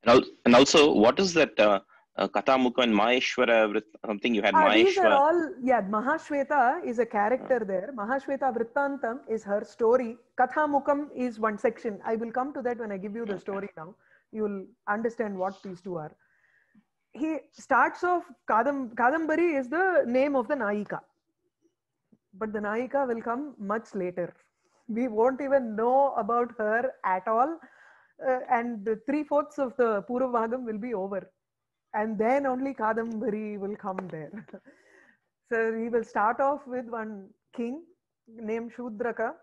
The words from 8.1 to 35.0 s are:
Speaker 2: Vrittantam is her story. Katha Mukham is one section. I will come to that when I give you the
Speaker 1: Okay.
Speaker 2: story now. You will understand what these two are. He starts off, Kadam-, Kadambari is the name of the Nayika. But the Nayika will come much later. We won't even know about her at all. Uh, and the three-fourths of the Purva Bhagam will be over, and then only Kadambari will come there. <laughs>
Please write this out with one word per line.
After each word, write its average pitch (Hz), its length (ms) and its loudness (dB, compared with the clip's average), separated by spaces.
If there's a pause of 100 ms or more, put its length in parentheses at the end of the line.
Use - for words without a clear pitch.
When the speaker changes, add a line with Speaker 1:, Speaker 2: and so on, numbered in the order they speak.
Speaker 2:
Vrittantam 262 600 -4 (180)
is 220 80 -8
her 202 200 -2
story. 240 520 0 (240)
Katha 254 240 2 (100)
Mukham 285 280 2 (240)
is 220 120 -8 (100)
one 208 180 -4
section. 220 380 -4
I 226 120 -2
will 226 220 -6
come 269 160 -4
to 277 80 -8
that 240 200 -4
when 214 140 -8
I - 80 -8
give 208 100 -10
you 233 100 -8
the 202 100 -6
Speaker 1:
Okay. 175 120 -12
Speaker 2:
story 196 300 -8
now. 165 180 -16 (380)
You 214 140 -6
will 202 120 -6 (380)
understand 220 460 -4
what 190 200 -6
these 185 180 -14
two 185 140 -10 (100)
are. 151 60 -14 (1000)
He 302 180 -4 (220)
starts - 500 0
off, 359 220 0 (260)
Kadam-, 247 440 0
Kadambari 311 540 2 (120)
is 247 80 -6
the 320 160 0 (340)
name 285 160 2
of 247 140 0
the 294 80 0
Nayika. 208 440 -4 (1300)
But 214 180 -6
the 214 60 -4
Nayika 233 480 -2
will 226 160 -4
come 247 360 -6
much 214 360 -6
later. 180 340 -4 (600)
We 233 200 -2
won't 233 320 0
even 269 360 0
know 254 380 2 (100)
about 240 340 0
her 226 340 0 (120)
at 185 240 -2
all. 262 300 0 (680)
Uh, 254 140 0 (100)
and 233 340 -2
the 220 120 -2 (100)
three-fourths 294 540 -2
of 262 160 -4
the 220 340 2
Purva 247 260 -2
Bhagam 226 280 -2
will 220 140 -8
be 240 160 -8
over, 190 360 -8 (640)
and 220 240 -4
then 262 280 0
only 262 280 -4
Kadambari 214 840 -4
will 196 180 -8
come 190 340 -10
there. 156 200 -12 (220)
<laughs> 190 80 -18 (880)